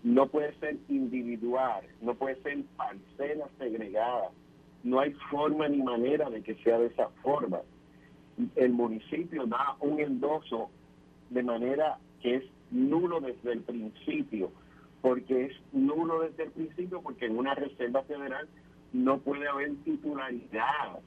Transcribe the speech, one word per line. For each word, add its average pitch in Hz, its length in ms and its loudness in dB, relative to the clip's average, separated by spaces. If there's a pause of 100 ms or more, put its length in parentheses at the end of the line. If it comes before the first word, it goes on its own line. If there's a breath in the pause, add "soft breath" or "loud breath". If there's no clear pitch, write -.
No 127 240 6
puede 151 320 -2
ser 151 180 -4 (120)
individual, 120 960 -2 (160)
no 120 120 -2
puede 135 300 -4
ser 143 160 -4 (160)
parcela 139 720 -6 (100)
segregada. 110 720 -2 (540)
No 127 160 4
hay 143 140 2 (180)
forma 151 380 2
ni 143 120 4
manera 127 480 2
de 110 140 -8
que 110 100 -6 (100)
sea 117 140 6
de 117 100 6
esa 117 220 0 (140)
forma. 127 380 2 (920 loud breath)
El 127 180 6
municipio 120 760 0
da 131 320 0
un 151 200 0
endoso 139 680 -2 (600)
de 123 100 0
manera 123 560 0 (240)
que 123 140 2
es 131 80 -2 (260)
nulo 160 520 2
desde 123 320 -4
el 113 80 -4
principio, 110 920 -4 (500 loud breath)
porque 127 440 2
es 135 80 -8 (200)
nulo 160 480 2
desde 160 220 -4
el - 80 -6
principio, 180 500 -6
porque 123 240 -8
en 110 120 0
una 135 180 0
reserva 135 480 -2
federal 139 440 -8 (460 loud breath)
no 131 240 4
puede 143 300 -4
haber 143 360 -2
titularidad. 131 1200 -4